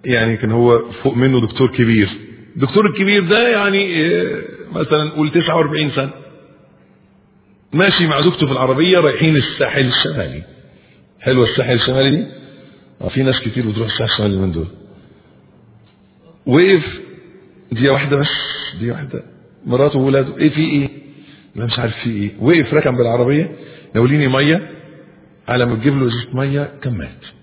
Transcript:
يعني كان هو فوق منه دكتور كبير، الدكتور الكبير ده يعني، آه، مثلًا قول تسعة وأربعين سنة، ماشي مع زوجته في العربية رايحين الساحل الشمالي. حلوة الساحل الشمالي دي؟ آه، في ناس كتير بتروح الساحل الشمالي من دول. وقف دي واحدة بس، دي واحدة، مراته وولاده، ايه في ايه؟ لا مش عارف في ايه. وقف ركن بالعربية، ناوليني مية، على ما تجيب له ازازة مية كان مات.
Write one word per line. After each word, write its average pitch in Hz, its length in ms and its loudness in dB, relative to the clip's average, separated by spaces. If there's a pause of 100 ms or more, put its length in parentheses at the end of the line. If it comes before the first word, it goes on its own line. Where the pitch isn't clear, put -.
يعني 113 320 0
كان 110 140 -2
هو 117 400 4
فوق 117 240 -2
منه 127 260 4
دكتور 117 340 0
كبير، 113 340 2 (460)
الدكتور 175 300 2
الكبير 196 380 2
ده 214 260 2
يعني، 196 560 0
آه، 175 360 -2 (300)
مثلًا 151 380 0
قول 151 220 -2
تسعة 165 240 0
وأربعين 151 360 0
سنة، 135 200 -4 (1600)
ماشي 175 340 2
مع 147 140 0
زوجته 165 260 2
في 131 60 -2
العربية 135 460 2
رايحين 156 360 2
الساحل 135 520 0
الشمالي. 87 560 -4 (760)
حلوة 127 300 2
الساحل 127 240 -2
الشمالي 131 440 0
دي؟ 208 80 -4 (760)
آه، - 60 -6
في 135 160 -2
ناس 131 180 0
كتير 117 280 -4
بتروح 107 220 -4
الساحل 113 220 -4
الشمالي 104 240 -2
من 95 140 -2
دول. 80 160 -6 (1800)
وقف 170 540 2 (720)
دي 123 180 2
واحدة 139 280 0
بس، 151 100 0 (520)
دي 117 120 -4
واحدة، 131 320 -10 (420)
مراته 135 340 2
وولاده، 135 380 0
ايه 156 120 2
في 143 120 -2
ايه؟ 143 280 0 (680)
لا 110 100 -6
مش 117 140 -4
عارف 113 240 -4
في 120 60 -2
ايه. 101 300 -4
وقف 151 340 2
ركن 147 240 2
بالعربية، 123 580 0 (400)
ناوليني 135 320 4
مية، 147 440 2 (760)
على 123 180 2
ما 120 100 -2
تجيب 139 240 0
له 131 80 2
ازازة 117 200 -4 (100)
مية 139 440 -4
كان 120 160 -6
مات. - 280 -14 (160)